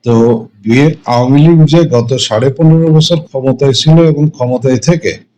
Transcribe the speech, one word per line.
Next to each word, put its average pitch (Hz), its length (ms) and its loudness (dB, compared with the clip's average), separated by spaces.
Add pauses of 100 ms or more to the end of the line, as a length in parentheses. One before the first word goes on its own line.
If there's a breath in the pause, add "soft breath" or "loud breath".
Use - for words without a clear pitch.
তো 117 440 0 (160)
বি-, 139 320 0 (100)
আওয়ামী 131 420 2
লীগ 160 180 4
যে 160 240 0
গত 120 240 -2
সাড়ে 123 400 -2
পনেরো 165 340 2
বছর 156 300 0
ক্ষমতায় 135 560 -4
ছিল 160 300 2
এবং 151 260 0
ক্ষমতায় 127 480 -4
থেকে 156 600 -4